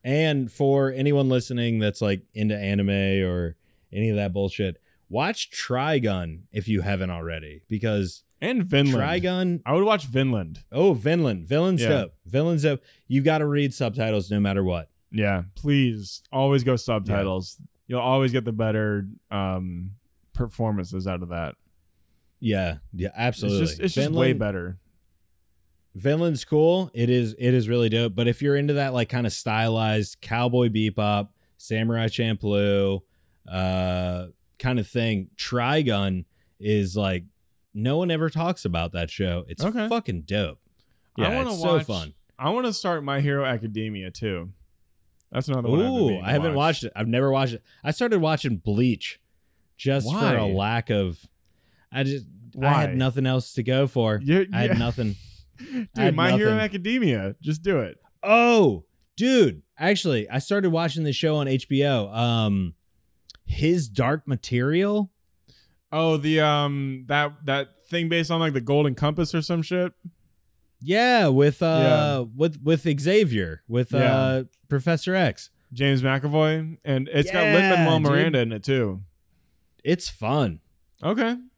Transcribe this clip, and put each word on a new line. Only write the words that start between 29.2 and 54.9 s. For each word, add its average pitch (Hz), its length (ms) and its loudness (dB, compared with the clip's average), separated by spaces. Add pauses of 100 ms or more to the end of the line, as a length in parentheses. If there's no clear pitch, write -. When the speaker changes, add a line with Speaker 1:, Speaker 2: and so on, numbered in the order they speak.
Speaker 1:
stylized 110 920 0
Cowboy 120 480 0
Bebop, 104 640 0 (260)
Samurai 113 500 -2
Champloo, 101 960 0 (500)
uh, 92 760 -2 (340)
kind 127 180 -2
of 104 80 -4
thing, 110 500 -2
Trigun 117 880 0 (360)
is, 101 360 0
like, 95 280 -2 (500)
no 123 220 -2
one 175 160 0
ever 160 180 0
talks 170 340 -4
about 85 280 -4
that 85 180 -4
show. 87 380 -4
It's 113 160 -6
Speaker 2:
Okay. 220 240 -2
Speaker 1:
fucking 120 340 -4
dope. 95 380 -4 (580)
Speaker 2:
I 107 40 0
Speaker 1:
Yeah, 226 140 0
Speaker 2:
wanna 240 160 -2
Speaker 1:
it's 170 100 -6
so 170 160 4
Speaker 2:
watch, 151 80 -2
Speaker 1:
fun. 82 280 -6 (240)
Speaker 2:
I 139 120 -2
wanna 240 220 -2
start 175 300 -4
My 139 180 -2
Hero 143 240 0
Academia 107 680 -6
too. 98 400 -6 (800)
That's 135 160 -4
another 123 200 -2
one 147 120 4
I've 220 60 2
been 262 80 0
Speaker 1:
Ooh, 240 120 0
Speaker 2:
meaning 95 160 0
to 95 60 -4
Speaker 1:
I 120 40 0
haven't 156 220 2
Speaker 2:
watch. - 20 0
Speaker 1:
watched 151 280 0
it. - 100 -10
I've 110 140 -4
never 135 240 2
watched 131 220 0
it. - 80 -14 (200)
I 143 80 -4
started 220 300 0
watching 151 380 0
Bleach 107 600 0 (560)
just 135 320 -2
for 185 280 2
a 107 100 0
Speaker 2:
Why? 98 60 0
Speaker 1:
lack 107 380 -2
of, 98 360 -2 (640)
I 135 140 -2
just, 135 220 -4 (340)
I 135 120 2
had 139 180 2
Speaker 2:
Why? 127 60 -4
Speaker 1:
nothing 131 300 0
else 131 280 -2
to 123 100 -4
go 131 240 2
for. 110 340 0
Speaker 2:
You're, 180 300 2
Speaker 1:
I 180 100 0
had - 100 2
Speaker 2:
yeah. - 60 2
Speaker 1:
nothing. 117 420 -2